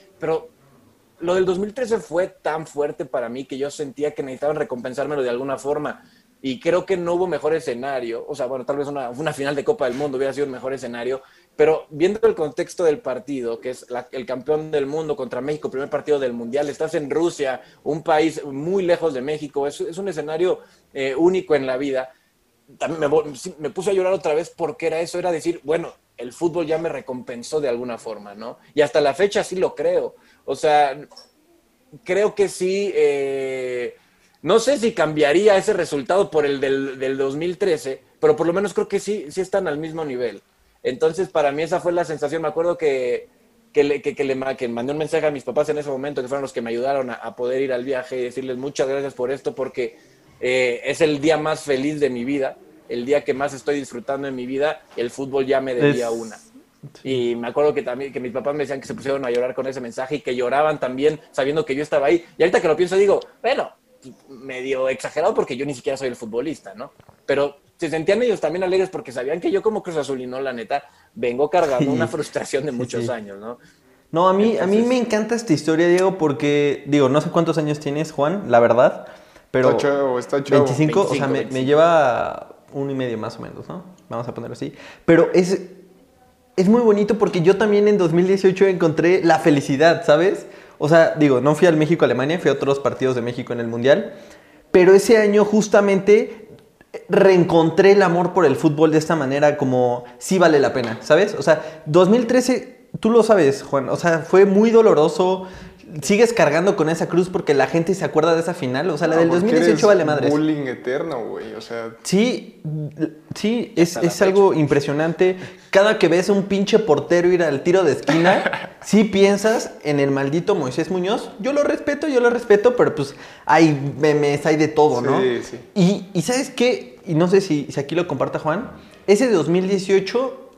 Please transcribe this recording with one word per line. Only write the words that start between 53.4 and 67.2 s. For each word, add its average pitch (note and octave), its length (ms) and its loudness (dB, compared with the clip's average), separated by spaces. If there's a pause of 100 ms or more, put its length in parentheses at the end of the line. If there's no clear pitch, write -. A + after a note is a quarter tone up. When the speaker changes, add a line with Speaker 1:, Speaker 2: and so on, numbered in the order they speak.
Speaker 1:
estoy D3 220 -4
disfrutando C#3 520 -8
en C3 80 -8
mi B2 100 -10
vida, C#3 360 -4 (160)
el A#2 120 -4
fútbol C3+ 360 -4
ya C3+ 160 0
me C3 120 -6
debía A#2+ 340 0
Speaker 2:
Es A#2 60 -4
Speaker 1:
una". A2+ 240 -10 (640)
Y B2 360 -2
me A#2+ 100 -8
acuerdo D3 260 0
que C#3+ 80 -4
también, B2+ 300 -8
que C3+ 80 -10
mis B2 140 -10
papás C3+ 200 -4
me D3 100 -4
decían C3+ 180 -8
que - 60 -20
se C3 60 -10
pusieron C3+ 320 -6
a A#2+ 60 -4
llorar B2 240 -2
con C3 120 -6
ese C3+ 120 -8
mensaje B2+ 360 -8
y C3+ 40 -6
que B2+ 160 -6
lloraban C#3 460 0
también C#3 360 -2 (140)
sabiendo D3 320 -2
que C#3+ 120 -4
yo C#3+ 60 -4
estaba D3 260 0
ahí. E3+ 180 2 (120)
Y D#3 60 2
ahorita F3+ 180 2
que E3+ 60 -2
lo D#3 80 2
pienso F3+ 220 0
digo, G3 240 4 (200)
bueno, A#3 300 -2 (560)
medio C3 640 -6
exagerado D3+ 440 -2
porque E3 220 -4
yo C3+ 100 -6
ni D3 80 -6
siquiera C3+ 240 -6
soy C3+ 120 -6
el A#2+ 80 -10
futbolista, A#2 580 -8
¿no? B2+ 160 -16 (340)